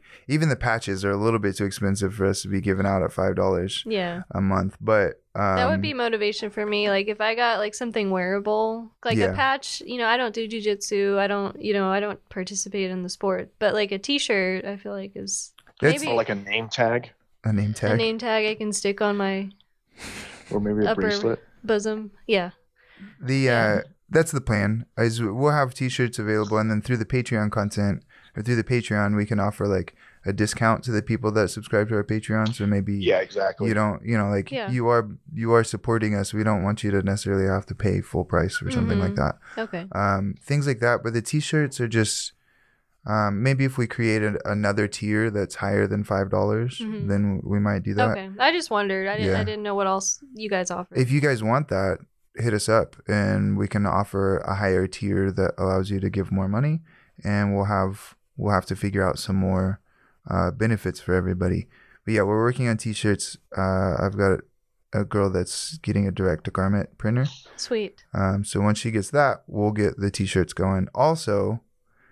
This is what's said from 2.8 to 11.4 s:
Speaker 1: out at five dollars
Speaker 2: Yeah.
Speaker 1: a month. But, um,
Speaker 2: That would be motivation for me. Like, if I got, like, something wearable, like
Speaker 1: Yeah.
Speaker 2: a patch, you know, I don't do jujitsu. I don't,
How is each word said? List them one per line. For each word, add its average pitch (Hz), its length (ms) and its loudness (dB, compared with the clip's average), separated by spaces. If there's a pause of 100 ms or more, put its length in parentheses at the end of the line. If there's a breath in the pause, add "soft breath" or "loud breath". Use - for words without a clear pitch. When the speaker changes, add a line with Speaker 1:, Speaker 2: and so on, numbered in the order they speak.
Speaker 1:
out 98 180 2
at - 80 -2
five 92 240 0
dollars 95 500 0
Speaker 2:
Yeah. 180 460 -4
Speaker 1:
a 98 100 -2
month. 95 400 0
But, 107 400 2 (140)
um, 98 220 0
Speaker 2:
That 254 120 2
would 320 120 0
be 302 120 -4
motivation 220 560 -2
for 208 160 -6
me. 208 240 0
Like, 196 180 0
if 214 140 -4
I 220 140 0
got, 233 240 2
like, 214 160 -4
something 220 360 -2
wearable, 214 800 -2 (120)
like 226 140 2
Speaker 1:
Yeah. 208 140 4
Speaker 2:
a 190 40 -4
patch, 269 500 -2
you 247 120 -8
know, 233 100 0
I 233 100 4
don't 240 160 0
do 226 140 -4
jujitsu. 202 680 0
I 196 100 2
don't, 202 340 -2